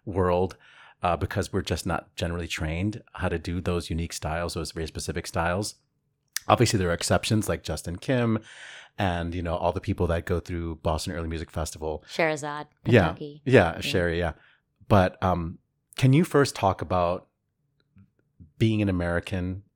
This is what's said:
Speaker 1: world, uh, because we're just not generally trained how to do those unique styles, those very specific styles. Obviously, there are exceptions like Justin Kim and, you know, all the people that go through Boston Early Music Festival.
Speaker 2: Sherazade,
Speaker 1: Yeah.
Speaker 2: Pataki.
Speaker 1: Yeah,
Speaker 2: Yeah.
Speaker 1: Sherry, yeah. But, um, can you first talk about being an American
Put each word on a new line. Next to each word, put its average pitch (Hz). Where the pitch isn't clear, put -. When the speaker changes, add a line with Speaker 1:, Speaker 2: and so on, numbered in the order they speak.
Speaker 1:
world, 90
uh, 87
because -
we're 95
just -
not -
generally 85
trained 90
how 92
to 85
do 87
those 87
unique 82
styles, 82
those 80
very 80
specific -
styles. 90
Obviously, 107
there 90
are 85
exceptions 104
like 85
Justin 85
Kim 117
and, 87
you 92
know, 85
all 87
the 90
people 92
that 85
go 87
through 82
Boston 80
Early 82
Music 80
Festival. 78
Speaker 2:
Sherazade, 151
Speaker 1:
Yeah. 104
Speaker 2:
Pataki. -
Speaker 1:
Yeah, 101
Speaker 2:
Yeah. -
Speaker 1:
Sherry, 87
yeah. 82
But, 92
um, 87
can 131
you 160
first 143
talk 95
about 90
being 110
an 98
American 90